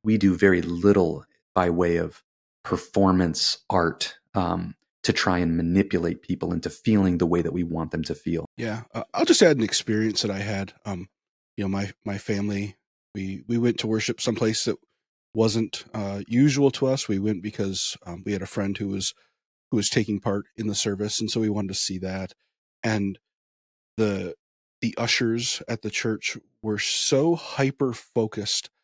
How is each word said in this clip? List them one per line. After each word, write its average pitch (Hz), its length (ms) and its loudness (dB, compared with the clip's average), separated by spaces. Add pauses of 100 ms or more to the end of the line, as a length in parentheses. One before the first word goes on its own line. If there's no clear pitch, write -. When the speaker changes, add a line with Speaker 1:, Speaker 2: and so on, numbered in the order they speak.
Speaker 1:
we 107 160 2
do 98 160 6
very 90 280 4
little 87 640 2 (300)
by 90 160 4
way 85 280 2
of 82 260 -6 (400)
performance 92 920 2 (120)
art, 85 480 0 (160)
um, 90 400 -2 (300)
to 113 80 2
try 87 260 2
and 85 180 2
manipulate 87 640 2
people 87 320 -4
into 85 160 -4
feeling 95 500 2
the 87 80 2
way 85 140 2
that 82 120 -2
we 90 100 -2
want 80 300 -4
them 82 100 -4
to 78 100 -6
feel. 80 320 -4 (120)
Speaker 2:
Yeah. 113 260 -6 (100)
Uh, 117 120 -8 (100)
I'll 339 100 2
just 339 160 4
add 160 160 8
an 117 60 0
experience 110 600 0
that 101 100 -2
I 95 80 -6
had. 98 320 -4 (120)
Um, 92 240 -8 (480)
you 104 60 -4
know, 98 60 -2
my, 98 240 -2 (120)
my 98 140 -4
family, 101 560 -4 (400)
we, 95 320 -8
we 117 100 0
went 117 220 2
to - 80 -4
worship 110 340 -2
someplace 110 440 0
that 113 100 0 (580)
wasn't, 110 520 0 (100)
uh, 101 320 -6
usual 135 460 4
to 131 160 0
us. 135 180 -2
We 98 140 0
went 104 200 0
because, 98 640 -4
um, 90 220 -12
we 104 60 -2
had 95 100 -2
a 95 40 -8
friend 98 300 -4
who 101 120 -4
was, 98 260 -4 (560)
who 123 60 0
was 101 120 2
taking 107 300 0
part 101 280 -2 (100)
in 107 100 -6
the 104 80 -2
service, 104 460 -2
and 110 100 -4
so 117 100 0
we 110 100 2
wanted 101 180 -2
to 95 60 -8
see 95 240 -4
that. 92 340 -6 (500)
And 101 340 -2 (800)
the, 98 380 -2 (460)
the 113 180 -2
ushers 117 680 0
at 113 140 -6
the 104 80 -6
church - 460 -4 (260)
were 107 180 -2
so 156 560 2
hyper-focused 123 1300 -2 (140)